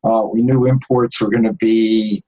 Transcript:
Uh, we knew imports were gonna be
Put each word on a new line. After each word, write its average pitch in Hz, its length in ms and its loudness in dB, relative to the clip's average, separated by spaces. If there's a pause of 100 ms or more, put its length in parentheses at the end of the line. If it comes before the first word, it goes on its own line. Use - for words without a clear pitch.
Uh, 113 200 0 (100)
we 113 80 0
knew 127 240 2
imports 127 560 0
were 104 80 -2
gonna 110 240 0
be 110 760 0